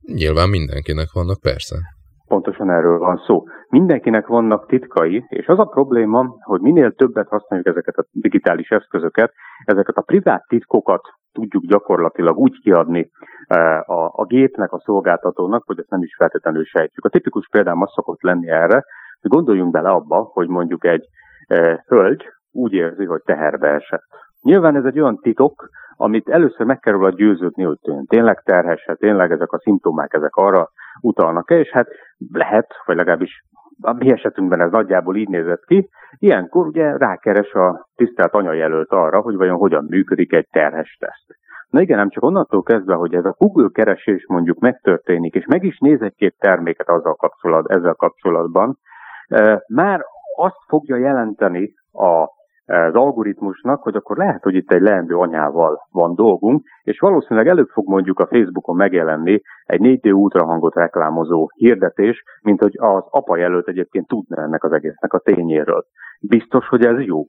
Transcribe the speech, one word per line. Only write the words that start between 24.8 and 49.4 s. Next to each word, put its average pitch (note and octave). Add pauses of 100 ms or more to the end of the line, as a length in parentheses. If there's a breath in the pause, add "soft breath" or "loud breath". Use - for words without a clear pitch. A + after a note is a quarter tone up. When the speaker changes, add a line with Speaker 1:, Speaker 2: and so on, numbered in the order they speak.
Speaker 2:
egy C3+
olyan B2
titok, - (260 loud breath)
amit G#2+
először D3
meg B2+
kell G#2+
róla F#2+
győződni, F#2
hogy D2+ (300)
tényleg A2+
terhes, F2 (100)
tényleg F#2+
ezek E2
a -
szimptomák, E2
ezek D2+
arra F#2+ (320 loud breath)
utalnak-e, F#2+
és D3
hát B2 (440 loud breath)
lehet, - (180)
vagy F2
legalábbis F2 (380)
a A#2
mi B2+
esetünkben F#2+
ez E2+
nagyjából F#2
így G#2
nézett F2
ki, G3 (280 soft breath)
ilyenkor F3
ugye D3+
rákeres G2+
a F2+
tisztelt F#2
anyajelölt D#2+
arra, F2
hogy G#2+
vajon F2+
hogyan D#2+
működik F2+
egy E2
terhes D#2
teszt. - (300 loud breath)
Na D3
igen, D3+
ám G#2
csak -
onnantól D#3
kezdve, G2
hogy E2+
ez F2
a F#2+
Google F3
keresés G#2
mondjuk F2
megtörténik, F2
és F2+
meg F3+
is F#3+
néz C#3
egy-két G2
terméket E2+
azzal E2
kapcsolat-, D#2+
ezzel F2
kapcsolatban, E2+ (500 loud breath)
eh, G#2+ (100)